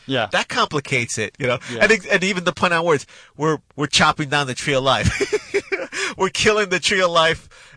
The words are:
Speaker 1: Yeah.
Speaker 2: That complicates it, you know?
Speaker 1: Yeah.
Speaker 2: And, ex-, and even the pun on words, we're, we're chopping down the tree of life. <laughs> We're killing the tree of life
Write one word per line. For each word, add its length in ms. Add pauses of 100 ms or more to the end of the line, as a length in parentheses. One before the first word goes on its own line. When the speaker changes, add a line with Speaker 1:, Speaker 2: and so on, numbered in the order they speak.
Speaker 1:
Yeah. 280
Speaker 2:
That 160
complicates 680
it, 220
you 80
know? 120 (140)
Speaker 1:
Yeah. 120
Speaker 2:
And, 80
ex-, 140
and 160
even 220
the 80
pun 220
on 100
words, 220 (320)
we're, 180 (180)
we're 120
chopping 420
down 200
the 60
tree 200
of 100
life. 240 (460)
<laughs> 240 (380)
We're 140
killing 380
the 120
tree 220
of 80
life 380 (280)